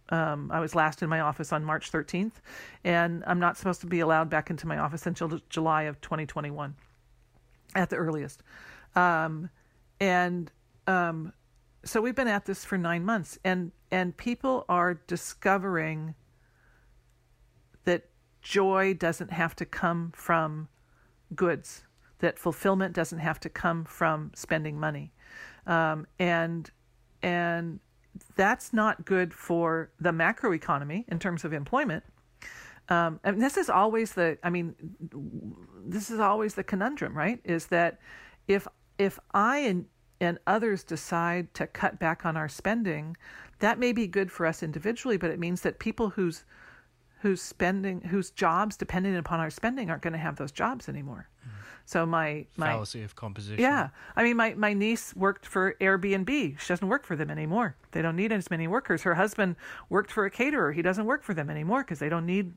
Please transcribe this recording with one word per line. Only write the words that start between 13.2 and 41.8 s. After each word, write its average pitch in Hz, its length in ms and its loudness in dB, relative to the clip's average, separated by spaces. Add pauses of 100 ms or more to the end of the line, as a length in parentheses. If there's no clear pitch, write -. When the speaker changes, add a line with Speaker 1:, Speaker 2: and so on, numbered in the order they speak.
Speaker 1:
and, 180 260 0 (220)
and 180 240 0
people 247 520 -2
are 175 260 4 (120)
discovering 165 1120 -2 (1700)
that 175 220 2 (360)
joy 190 520 4
doesn't 165 360 0
have 165 240 0
to 170 100 -4
come 170 520 -2
from 156 500 0 (680)
goods, - 480 0 (340)
that - 220 0
fulfillment 190 520 2
doesn't 165 280 -2
have 160 180 0
to 160 100 -8
come 165 360 -2
from 156 500 -2
spending 151 460 -4
money. 151 320 -4 (540)
Um, 156 420 2 (100)
and, 170 500 0 (540)
and 170 560 -2 (560)
that's 208 380 2
not 214 320 2
good 185 280 2
for 165 580 0 (100)
the 175 100 2
macroeconomy 165 960 0
in 170 140 -4
terms 170 240 -2
of 156 80 -4
employment. 165 500 -2 (840)
Um, 170 340 2
and 202 180 2
this 269 160 2
is 370 140 0
always 220 440 4
the, 170 280 2
I 175 80 0
mean, 175 240 -2 (1120)
this 196 260 -6
is 226 80 -4
always 214 360 2
the 190 100 -4
conundrum, 208 520 -2
right? 190 280 0
Is 165 220 -2
that 170 340 2 (480)
if, 196 180 2 (320)
if 196 200 2 (140)
I 226 260 4
and, 196 260 0 (360)
and 175 260 0
others 208 360 2
decide 170 720 -2
to - 140 -4
cut - 320 0